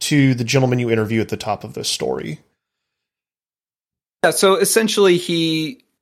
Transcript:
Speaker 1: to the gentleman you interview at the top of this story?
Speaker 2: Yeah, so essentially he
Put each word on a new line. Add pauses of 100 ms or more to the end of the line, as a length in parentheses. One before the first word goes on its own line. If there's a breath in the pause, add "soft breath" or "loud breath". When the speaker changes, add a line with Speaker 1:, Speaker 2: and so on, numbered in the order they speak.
Speaker 1:
to
the
gentleman
you
interview
at
the
top
of
this
story? (1800)
Speaker 2:
Yeah,
so
essentially
he (180)